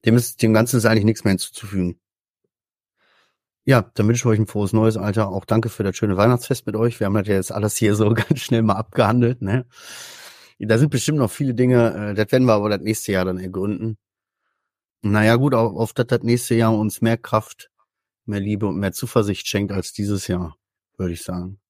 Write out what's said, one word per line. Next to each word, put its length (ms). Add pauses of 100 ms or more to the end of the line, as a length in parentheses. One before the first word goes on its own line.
Dem 120
ist, 240
dem 140
Ganzen 220
ist 100
eigentlich 180
nichts 200
mehr 80
hinzuzufügen. 680 (1600)
Ja, 300
dann 120
wünschen 200
wir 60
euch 60
ein 80
frohes 260
Neues, 240
Alter. 320
Auch 160
danke 240
für 140
das 140
schöne 200
Weihnachtsfest 480
mit 120
euch. 240
Wir 60
haben 80
das 120
ja 80
jetzt 160
alles 260
hier 200
so 120
<laughs> 60
ganz 240
schnell 240
mal 140
abgehandelt, 680
ne? 240 (920)
Da 180
sind 120
bestimmt 280
noch 120
viele 240
Dinge, 560
äh, 40
das 160
werden 160
wir 60
aber 160
das 120
nächste 320
Jahr 120
dann 140
ergründen. 600 (1040)
Na 220
ja, 100
gut, 200
auf, 200
auf 180
das, 140
das 160
nächste 320
Jahr 220
uns 240
mehr 160
Kraft, 540 (560)
mehr 140
Liebe 260
und 100
mehr 160
Zuversicht 560
schenkt 240
als 200
dieses 360
Jahr, 280 (420)
würde 160
ich 100
sagen. 340 (120)